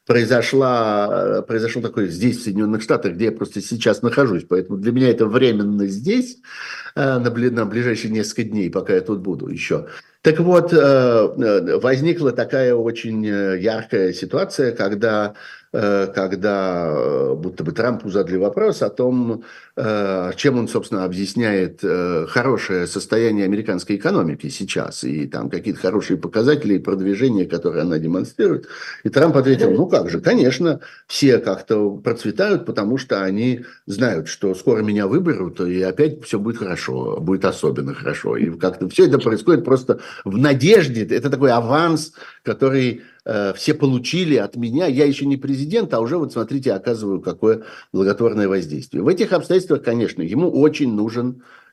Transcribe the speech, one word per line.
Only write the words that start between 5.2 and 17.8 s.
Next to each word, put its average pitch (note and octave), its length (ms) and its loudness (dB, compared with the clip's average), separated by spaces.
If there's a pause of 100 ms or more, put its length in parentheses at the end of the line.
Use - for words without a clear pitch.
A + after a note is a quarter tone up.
временно G#2 580 2
здесь, D#3 520 -2 (580)
э, C3+ 240 0
на A#2+ 100 0
бли-, A#2+ 220 0
на A2+ 140 0
ближайшие A2+ 460 -2
несколько A2 320 -2
дней, G2+ 280 -2
пока F#2+ 240 0
я F#2 60 4
тут G2+ 180 -4
буду F2+ 300 -6
ещё. - 380 -4 (340)
Так D#3 180 4
вот, E3+ 340 4
э, E3+ 40 8
э, A#2 1040 4
возникла C#3 520 2
такая B2 420 0
очень, A2+ 540 -2
э, G2 320 -2
яркая G#2 540 -2
ситуация, B2+ 580 -2
когда, G#2 640 -2 (400)
э, G2+ 340 0
когда, F#2+ 800 -2
э, C2+ 460 0
будто D#2+ 280 -8
бы D#2 80 -4
Трампу A2 380 -2